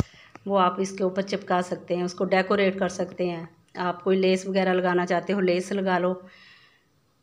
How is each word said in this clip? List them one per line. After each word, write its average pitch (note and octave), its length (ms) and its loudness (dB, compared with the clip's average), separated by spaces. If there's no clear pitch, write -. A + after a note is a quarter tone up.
वो G3 120 0
आप F3+ 240 4
इसके F#3+ 220 -4
ऊपर F#3 200 0
चिपका F#3 400 -2
सकते F3+ 320 -6
हैं, F3+ 80 0
उसको F3+ 220 -2
decorate F#3+ 540 2
कर F#3 100 0
सकते F3+ 380 -4
हैं। E3 200 -6
आप F3 220 -4
कोई F#3+ 160 2
lace F#3 300 2
वगैरह F#3+ 260 2
लगाना F3+ 320 2
चाहते F3 280 0
हो, G3+ 80 0
lace F3+ 320 2
लगा F#3+ 260 0
लो, F3+ 140 0